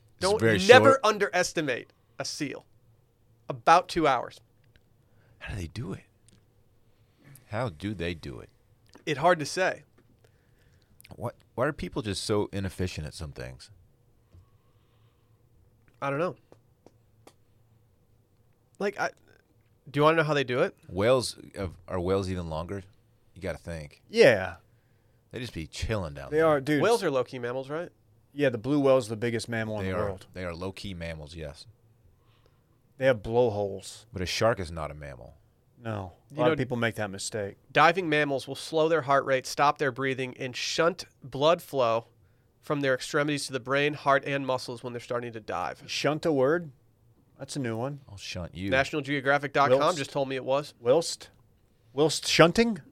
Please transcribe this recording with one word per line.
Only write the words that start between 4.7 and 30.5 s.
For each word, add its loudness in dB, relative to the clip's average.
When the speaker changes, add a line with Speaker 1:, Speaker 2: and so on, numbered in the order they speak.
Speaker 1:
How -12
do -6
they -8
do -10
it? -14
How -4
do -8
they -6
do -12
it? -18
Speaker 2:
It's -4
hard 4
to -6
say. -4
Speaker 1:
What? -10
Why -2
are -4
people -8
just -4
so 0
inefficient -6
at -14
some -12
things? -14
Speaker 2:
I -4
don't -4
know. -4
Like, -4
I, -4
do -2
you 4
wanna 6
know 4
how 0
they 2
do 0
it? -2
Speaker 1:
Whales, 2
uh, -4
are -4
whales 0
even -6
longer? -8
You -20
gotta -6
think. -12
Speaker 3:
Yeah. 4
Speaker 1:
They -10
just -10
be -8
chilling -6
down -12
Speaker 3:
They -2
Speaker 1:
there. 4
Speaker 3:
are, 4
dude. 0
Speaker 2:
Whales 2
are -2
low-key -4
mammals, -8
right? -8
Speaker 3:
Yeah, 2
the -4
blue 0
whale's 4
the -6
biggest -4
mammal -4
in -4
Speaker 1:
They -2
Speaker 3:
the -2
Speaker 1:
are, 0
Speaker 3:
world. -8
Speaker 1:
they -10
are -6